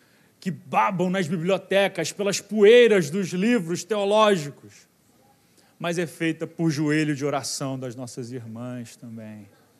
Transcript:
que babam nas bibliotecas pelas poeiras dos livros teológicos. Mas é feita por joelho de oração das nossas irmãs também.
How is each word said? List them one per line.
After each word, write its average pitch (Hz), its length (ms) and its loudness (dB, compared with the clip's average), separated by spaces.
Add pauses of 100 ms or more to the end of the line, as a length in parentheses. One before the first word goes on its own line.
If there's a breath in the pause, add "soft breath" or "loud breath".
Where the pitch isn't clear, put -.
(400 soft breath)
que 190 120 -8
babam 185 580 -2
nas 185 180 -2
bibliotecas 185 840 0
pelas 196 280 -4
poeiras 208 720 6
dos 185 200 -4
livros 180 540 0
teológicos. 202 1040 0 (920 soft breath)
Mas 170 200 -4
é 175 100 -2
feita 165 400 -4
por 165 240 0
joelho 151 440 0
de 135 100 -6
oração 135 520 -6
das 127 180 -10
nossas 123 360 -12
irmãs 120 640 -12
também. 107 540 -16 (300)